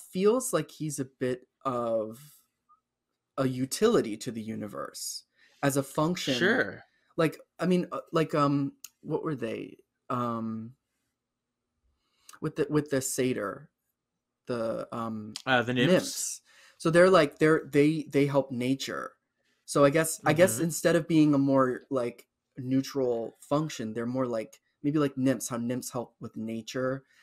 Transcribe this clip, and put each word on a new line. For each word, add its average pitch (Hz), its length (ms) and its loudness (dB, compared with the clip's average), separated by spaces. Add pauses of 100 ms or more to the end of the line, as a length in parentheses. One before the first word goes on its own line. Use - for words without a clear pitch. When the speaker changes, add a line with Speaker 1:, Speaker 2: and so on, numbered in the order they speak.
(120)
Speaker 1:
feels 214 400 2
like 160 180 -2
he's 151 280 -8
a 139 60 -6
bit 127 420 -6 (180)
of 117 560 -2 (1160)
a 135 80 0
utility 131 720 0
to - 140 -10
the 110 100 -8
universe 107 800 -10 (380)
as 139 140 0
a 139 60 2
function. 151 540 -2
Speaker 2:
Sure. 165 480 0 (320)
Speaker 1:
Like, 160 220 0 (200)
I 165 80 -4
mean, 180 260 2
uh, 139 80 -6 (120)
like, 160 220 0
um, 143 380 2 (300)
what 151 200 -4
were 156 140 -4
they? 110 420 -8 (320)
Um, 117 640 -6 (1700)
with 151 160 -6
the, 147 140 0
with 147 200 0
the 131 100 0
satyr, 123 720 -4 (760)
the, 113 460 -6
um, 110 420 -8 (120)
Speaker 2:
Uh, 127 160 4
the 120 120 -2
nymphs? 127 180 4
Speaker 1:
nymphs. - 480 0 (380)
So 170 120 0
they're, 175 200 8
like, 160 280 4
they're, 156 320 4
they, 147 400 4
they 139 160 4
help 139 240 0
nature. 123 640 -4 (540)
So 147 180 4
I 143 60 8
guess, 160 340 0
I 151 80 4
guess 170 220 6
Speaker 2:
Mm-hmm. 135 100 -2
Speaker 1:
instead 165 320 2
of 165 100 0
being 151 280 6
a 139 40 4
more, 135 520 2
like, 120 360 -4 (300)
neutral 127 840 -2
function, 143 520 -4
they're 117 140 -6
more 127 200 -2
like, 113 340 -8 (220)
maybe 143 160 0
like 143 200 0
nymphs, 127 300 0
how 120 100 -6
nymphs 120 320 -6
help 120 300 -8
with - 160 -14
nature. 120 680 -6 (180)